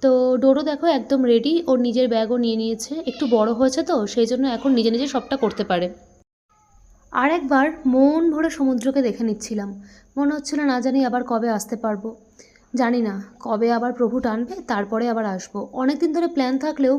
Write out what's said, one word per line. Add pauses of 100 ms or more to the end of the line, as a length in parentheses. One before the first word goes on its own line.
তো (260)
ডোরো
দেখো
একদম
রেডি, (140)
ওর
নিজের
ব্যাগও
নিয়ে
নিয়েছে। (140)
একটু
বড়
হয়েছে
তো,
সেই
জন্য
এখন
নিজে
নিজে
সবটা
করতে
পারে। (1300)
আর
একবার (200)
মন
ভরে
সমুদ্রকে
দেখে
নিচ্ছিলাম, (460)
মনে
হচ্ছিল
না
জানি
আবার
কবে
আসতে
পারবো। (680)
জানি
না (260)
কবে
আবার
প্রভু
টানবে, (120)
তারপরে
আবার
আসবো। (140)
অনেক
দিন
ধরে
প্ল্যান
থাকলেও